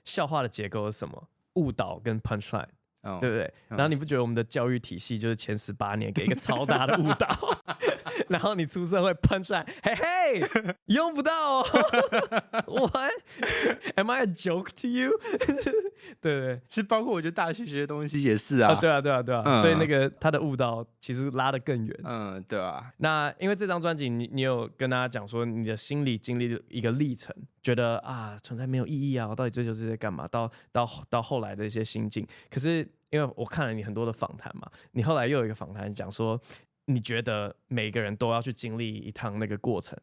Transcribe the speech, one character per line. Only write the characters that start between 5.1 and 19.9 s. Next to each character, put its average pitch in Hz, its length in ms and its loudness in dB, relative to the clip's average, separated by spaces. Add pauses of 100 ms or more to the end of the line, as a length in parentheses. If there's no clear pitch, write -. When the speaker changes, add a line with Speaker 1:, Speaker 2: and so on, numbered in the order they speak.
Speaker 1:
就 110 100 -2
是 113 80 2
前 107 220 -4
十 101 160 -6
八 101 220 -2
年 107 180 -2
给 - 120 0
一 - 20 4
个 - 80 2
超 127 280 0
大 139 220 4
的 147 160 4
误 151 120 4
导， 170 140 2 (540)
<laughs> - 480 -2
然 175 100 2
后 202 140 2
你 175 120 0
出 180 200 -4
社 180 180 2
会 185 100 4
punchline， 185 520 2 (160)
嘿 226 140 2
嘿， 311 800 2 (120)
用 320 260 4
不 285 80 0
到 302 380 2
哦。 247 60 2
<laughs> - 1000 2
What? 262 460 0 (840)
Am 202 160 2
I 262 120 2
a 226 40 2
joke 180 420 -2 (120)
to 254 60 -4
you? 247 240 2 (520)
<laughs> 392 560 -2
对， 135 360 0
对。 123 120 -12
Speaker 2:
其 - 80 -14
实 214 80 0
包 220 200 2
括 247 100 0
我 175 80 0
觉 160 80 -2
得 - 20 -2
大 170 220 0
学 233 120 -6
学 143 160 -2
的 143 60 0
东 147 200 -4
西 147 140 -2
也 123 140 6
是 127 240 2
啊。 110 140 10
Speaker 1:
啊， - 20 8
对 165 140 6
啊， 147 100 6
对 139 120 2
啊， 127 100 4
对 123 120 0
啊。 117 120 0
Speaker 2:
嗯。 127 160 8
Speaker 1:
所 165 80 8
以 165 60 6
那 160 100 4
个 139 240 4 (100)